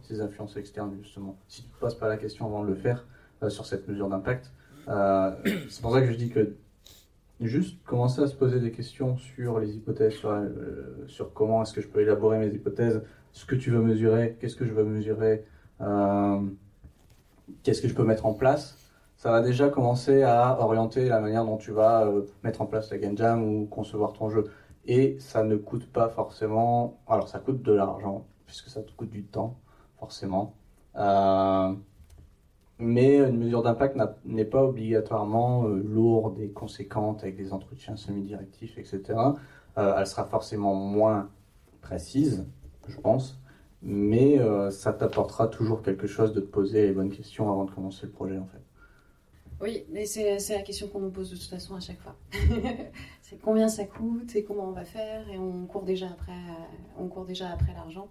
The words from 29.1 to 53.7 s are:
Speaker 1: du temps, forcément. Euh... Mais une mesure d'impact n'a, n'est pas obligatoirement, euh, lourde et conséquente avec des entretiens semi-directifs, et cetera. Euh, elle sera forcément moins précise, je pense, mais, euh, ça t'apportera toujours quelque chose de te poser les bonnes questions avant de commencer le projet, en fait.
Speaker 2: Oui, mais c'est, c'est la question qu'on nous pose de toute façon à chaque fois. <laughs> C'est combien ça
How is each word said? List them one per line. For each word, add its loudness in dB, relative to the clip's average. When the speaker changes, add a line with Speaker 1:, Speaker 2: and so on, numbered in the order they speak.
Speaker 1:
du -10
temps, -8
forcément. -6
Euh... 4
Mais 6
une 4
mesure 0
d'impact 2
n'a, -2
n'est 0
pas 4
obligatoirement, 0
euh, 0
lourde 2
et -8
conséquente -6
avec -8
des -10
entretiens -12
semi-directifs, -10
et -14
cetera. 0
Euh, 4
elle 2
sera -6
forcément -2
moins 2
précise, -2
je -16
pense, 0
mais, 4
euh, 2
ça -4
t'apportera 0
toujours -2
quelque -4
chose 2
de -2
te -2
poser 2
les 2
bonnes 0
questions -6
avant -2
de -10
commencer -10
le -14
projet, -8
en -8
fait. -20
Speaker 2:
Oui, -6
mais -6
c'est, -2
c'est -4
la -6
question -10
qu'on -10
nous -4
pose -10
de -12
toute -14
façon -12
à -10
chaque -14
fois. -18
<laughs> -2
C'est -20
combien 4
ça -4